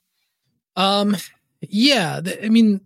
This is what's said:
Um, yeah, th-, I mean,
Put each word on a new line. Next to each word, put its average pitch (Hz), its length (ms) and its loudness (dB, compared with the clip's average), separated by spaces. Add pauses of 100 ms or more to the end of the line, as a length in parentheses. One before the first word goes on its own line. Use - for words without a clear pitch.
(760)
Um, 202 420 0 (440)
yeah, 196 600 0
th-, 180 220 -10
I 214 60 -6
mean, 220 380 4